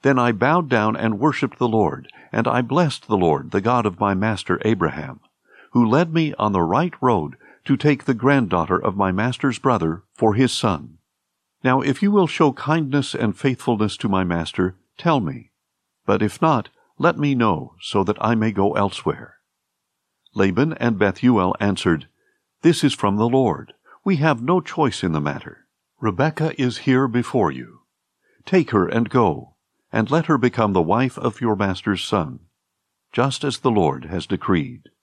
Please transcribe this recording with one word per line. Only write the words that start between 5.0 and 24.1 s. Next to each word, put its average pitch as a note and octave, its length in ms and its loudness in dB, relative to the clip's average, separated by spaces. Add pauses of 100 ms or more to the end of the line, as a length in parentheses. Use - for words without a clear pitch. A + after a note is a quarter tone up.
who A#2+ 120 4
led D#3 300 2
me D#3+ 220 0
on G#2 160 0
the F#2+ 100 2
right A#2 400 0
road G2+ 340 0 (300)
to C3+ 100 2
take C#3+ 300 0
the C3+ 80 0
granddaughter G2+ 640 0
of F#2+ 180 -2
my G2 160 0
master's A#2+ 460 -2
brother F2 460 0 (100)
for A2 220 2
his B2 160 2
son. D#2 480 -4 (640)
Now C3 180 2
if C#3 220 -2
you G3+ 80 2
will G3 160 4
show D3 260 2
kindness C#3+ 600 -2
and A#2 200 -2
faithfulness A#2 640 -2
to A2 100 -6
my F#2+ 160 0
master, F2 520 -2 (240)
tell D#3 200 0
me. C#2+ 300 -8 (560)
But G2+ 160 2
if G#2 220 -2
not, D3 260 0 (300)
let E3 180 0
me C#3+ 160 0
know, A2+ 480 0
so - 220 -2
that G2+ 200 -2
I A2+ 120 2
may A2 160 0
go G2 220 0
elsewhere. - 640 -4 (1000)
Laban G2+ 380 0
and A#2 260 -2
Bethuel G2+ 600 2
answered, F2 480 0 (540)
"This E3 220 2
is C#3 100 2
from G2+ 240 0
the A2 100 2
Lord. A#2 460 0 (300)
We G3 140 0